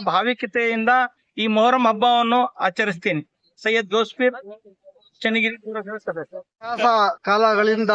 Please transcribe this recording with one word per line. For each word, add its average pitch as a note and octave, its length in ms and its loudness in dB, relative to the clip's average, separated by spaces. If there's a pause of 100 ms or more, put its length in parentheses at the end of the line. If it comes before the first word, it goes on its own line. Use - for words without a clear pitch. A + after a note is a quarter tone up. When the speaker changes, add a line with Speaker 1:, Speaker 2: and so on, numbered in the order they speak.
Speaker 1:
ಭಾವಿಕತೆಯಿಂದ A3+ 840 -2 (500)
ಈ G#3+ 80 -2
ಮೊಹರಂ A#3 420 2
ಹಬ್ಬವನ್ನು A#3+ 580 2
ಆಚರಿಸ್ತೀನಿ. F#3 760 -4 (400)
ಸೈಯದ್ A3 280 -2
ಗೌಸ್ಪೀರ್, A3+ 440 0 (880)
ಚನ್ನಗಿರಿ A3+ 340 -2
ಪುರಸಭೆ G#3+ 420 -12
ಸದಸ್ಯ. E3 400 -10
Speaker 2:
ಇತಿಹಾಸ A3 760 0 (100)
ಕಾಲಗಳಿಂದ G#3+ 720 2